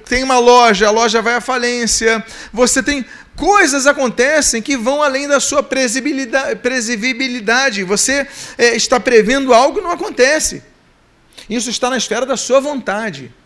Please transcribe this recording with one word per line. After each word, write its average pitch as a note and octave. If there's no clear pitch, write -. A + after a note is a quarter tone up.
tem B3+
uma C4
loja, A#3+
a -
loja A3+
vai A#3
à A#3+
falência, A#3+
você B3
tem C#4
coisas D4
acontecem C4+
que C#4
vão C4
além C#4+
da C#4+
sua C#4+
previsibilida-, C4
previsibilidade, B3
você, C4
é, A#3
está A#3+
prevendo B3
algo C4+
e G#4
não F4
acontece. C#4+
Isso A#3+
está B3
na C4
esfera A#3+
da C4
sua B3
vontade. G#3